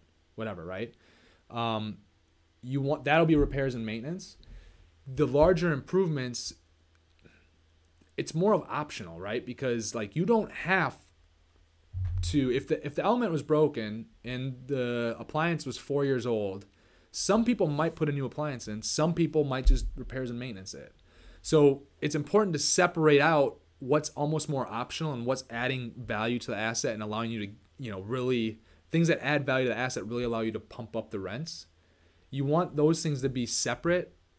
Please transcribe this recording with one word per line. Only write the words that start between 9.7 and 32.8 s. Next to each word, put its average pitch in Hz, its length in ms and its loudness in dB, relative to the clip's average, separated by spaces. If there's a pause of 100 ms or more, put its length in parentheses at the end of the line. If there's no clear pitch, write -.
like, 107 220 -6
you 160 100 0
don't 220 260 2
have 170 440 0 (1300)
to, 131 300 0
if 131 180 -2
the, - 160 -2
if 143 100 -8
the 147 80 -2
element 220 300 2
was 139 100 0
broken 117 600 2 (180)
and 127 320 -6 (100)
the 120 540 -2
appliance 160 460 -2
was 131 120 -6
four 139 280 -2
years 131 200 0
old, 101 400 -2 (460)
some 220 320 2
people 220 240 2
might 156 280 0
put 156 120 0
a 143 60 0
new 139 120 -2
appliance 139 420 -6
in, 107 140 -6
some 160 320 0
people 160 300 2
might 131 240 2
just - 180 6 (120)
repairs 127 320 -6
and 120 100 -8
maintenance 101 340 -10
it. - 220 -18 (460)
So 143 420 6 (160)
it's 147 160 0
important 185 380 2
to 147 60 -2
separate 156 600 6
out 147 400 4 (200)
what's 147 320 0
almost 147 360 -2
more 135 200 -2
optional 127 440 -6
and 117 140 -6
what's 127 240 0
adding 123 480 -4
value 117 420 -2
to - 120 -6
the 104 60 -4
asset 113 360 -2
and 107 100 -6
allowing 110 260 -4
you 110 160 -4
to, 101 60 -12 (260)
you 123 140 -8
know, 98 80 -8
really, 117 640 -2 (280)
things 165 200 4
that 160 120 2
add 139 240 -2
value 131 220 0
to 113 60 0
the 107 40 -2
asset 123 280 -4
really 120 180 -4
allow 117 160 -2
you 110 140 -2
to 104 80 -8
pump - 340 -14
up 110 160 -6
the 104 80 -6
rents. 104 460 -8 (640)
You 139 160 -4
want 151 320 2
those 160 260 4